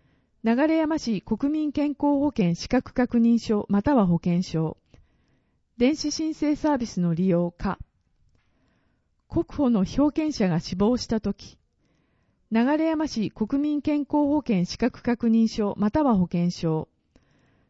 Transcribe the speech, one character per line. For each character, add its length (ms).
流 100
山 240
市 240
国 280
民 220
健 180
康 280
保 100
険 280
資 120
格 240
確 240
認 220
書、 320
ま 120
た 120
は 120
保 160
険 200
証、 340
電 180
子 140
申 240
請 200
サ 200
ー 40
ビ 80
ス 140
の 140
利 120
用 260
か、 260
国 180
保 220
の 160
表 240
見 120
者 160
が 100
死 160
亡 220
し 80
た 140
と 120
き、 240
流 100
山 320
市 220
国 320
民 180
健 200
康 260
保 200
険 200
資 100
格 260
確 260
認 200
書、 300
ま 120
た 120
は 160
保 120
険 200
証。 400